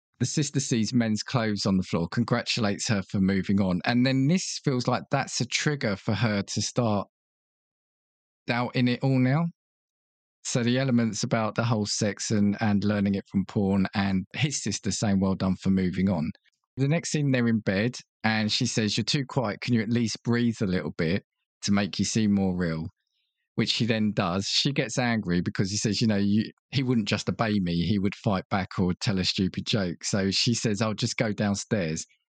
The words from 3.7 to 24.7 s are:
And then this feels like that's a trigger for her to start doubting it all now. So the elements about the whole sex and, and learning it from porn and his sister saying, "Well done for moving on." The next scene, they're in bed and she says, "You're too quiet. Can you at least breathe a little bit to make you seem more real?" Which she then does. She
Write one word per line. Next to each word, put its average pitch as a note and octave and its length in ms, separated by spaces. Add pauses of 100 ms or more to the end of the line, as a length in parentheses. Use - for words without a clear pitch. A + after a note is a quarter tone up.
And A#2+ 180
then C3+ 220
this - 360
feels B2+ 260
like B2 220
that's - 300
a A#2 60
trigger C#3 500
for - 180
her G#2 280
to - 200
start G#2+ 460 (1400)
doubting B2 420
it B2 140
all C3+ 160
now. C#3 280 (1000)
So B2 180
the B2 160
elements A#2 460
about A2+ 320
the A#2 80
whole G#2+ 220
sex - 440
and, G2+ 300
and G2+ 240
learning G2+ 320
it F#2+ 140
from F#2+ 160
porn G2 480
and G2 300 (100)
his C#3 280
sister G2+ 300
saying, G2 280
"Well F#2+ 140
done F#2+ 220
for - 140
moving F#2+ 380
on." E2 220 (460)
The C3+ 120
next D#3+ 220
scene, C#3+ 220
they're A#2+ 160
in A2+ 120
bed G#2 360 (280)
and A2 260
she - 160
says, A2 300
"You're A2 80
too C#3+ 220
quiet. A2+ 340
Can A#2+ 140
you A2+ 80
at G2+ 80
least A#2 320
breathe A#2+ 400
a G#2 40
little F2+ 300
bit F2 280 (380)
to G#2 100
make G2+ 260
you G2+ 60
seem G#2+ 280
more F#2+ 240
real?" E2 320 (680)
Which A2+ 140
she A#2 160
then G#2+ 260
does. F#2+ 340
She - 240